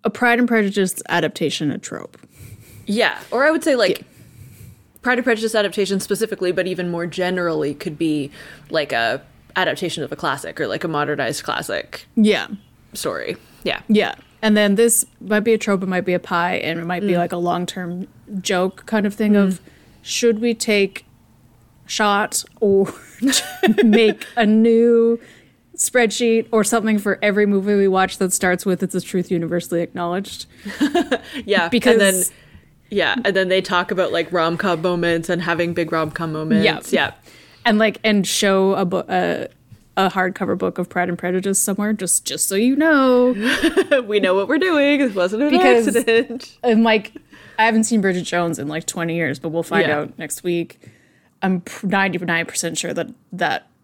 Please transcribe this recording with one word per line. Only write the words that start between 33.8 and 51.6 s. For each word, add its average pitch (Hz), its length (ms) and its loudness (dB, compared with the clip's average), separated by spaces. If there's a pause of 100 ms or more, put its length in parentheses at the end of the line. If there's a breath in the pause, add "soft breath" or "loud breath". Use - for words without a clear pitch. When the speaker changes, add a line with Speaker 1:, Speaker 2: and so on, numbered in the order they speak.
Speaker 2:
about, 180 220 0
like, 160 200 -2
rom-com 170 500 0
moments 170 460 0
and 175 140 -2
having 170 320 -2
big 165 180 -2
rom-com 160 400 -4
moments. 160 320 0
Speaker 1:
Yeah. 190 160 0 (100)
Speaker 2:
Yeah. 151 220 0 (520 loud breath)
Speaker 1:
And, 214 140 4
like, 214 260 2
and 208 220 2
show 196 480 2
a 190 100 -2
bo-, 180 240 -2
a, 180 400 -2 (480)
a 190 140 2
hardcover 190 460 -2
book 190 220 -4
of 180 100 -4
Pride 180 200 -2
and 175 100 -4
Prejudice 185 400 -2
somewhere, 208 340 -2
just, 190 320 -2
just - 240 -4
so 190 60 -4
you 240 220 4
know. 262 560 4
Speaker 2:
<laughs> 269 760 0
We 208 140 2
know 185 140 2
what 196 120 2
we're 294 120 0
doing. 294 420 2
It 247 160 0
wasn't 190 260 0
an 294 80 2
Speaker 1:
Because 240 380 4
Speaker 2:
accident. 233 760 0
Speaker 1:
I'm 226 220 4
like, 220 280 0 (460 loud breath)
I 220 60 4
haven't 220 200 2
seen 220 160 0
Bridget 180 220 0
Jones 170 380 -2
in, 143 80 -6
like, 156 180 -8
twenty 170 300 -4
years, 143 240 -2
but 165 80 -8
we'll 165 160 -4
find 165 240 0
Speaker 2:
Yeah. 147 100 0
Speaker 1:
out - 200 -10
next - 260 -12
week. 175 340 -4 (640 soft breath)
I'm 185 200 0